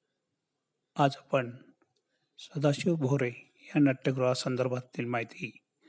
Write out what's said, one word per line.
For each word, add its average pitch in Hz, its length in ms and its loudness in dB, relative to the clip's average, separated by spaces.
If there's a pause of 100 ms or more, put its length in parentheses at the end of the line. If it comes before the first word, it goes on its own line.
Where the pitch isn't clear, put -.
(960)
आज 139 220 2
आपण 123 400 -4 (840)
सदाशिव 151 560 0
भोरे 135 340 0 (320)
या - 180 0
नाट्यगृहासंदर्भातील 127 1300 0
माहिती 117 520 -6 (320)